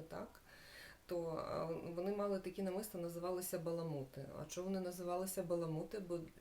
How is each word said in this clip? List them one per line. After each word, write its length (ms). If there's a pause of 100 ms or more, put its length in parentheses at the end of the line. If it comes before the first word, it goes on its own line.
так, 340 (640)
то, 420
а, 160 (300)
вони 220
мали 240
такі 220
намиста, 360
називалися 600
баламути. 680 (160)
А 40
чого 240
вони 120
називалися 600
баламути? 560
Бо 200 (220)